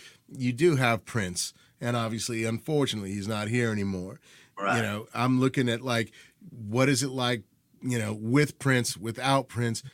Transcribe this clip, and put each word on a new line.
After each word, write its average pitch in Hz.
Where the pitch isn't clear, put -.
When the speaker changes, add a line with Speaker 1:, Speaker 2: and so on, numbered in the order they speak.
Speaker 1:
you 127
do 151
have 120
Prince, 90
and 120
obviously, 113
unfortunately, 113
he's 101
not 107
here 117
anymore. 98
Speaker 2:
Right. 98
Speaker 1:
You 113
know, 107
I'm 127
looking 131
at, 117
like, 117
what 120
is 131
it 139
like, 123
you 123
know, 107
with 127
Prince, 127
without 127
Prince? 117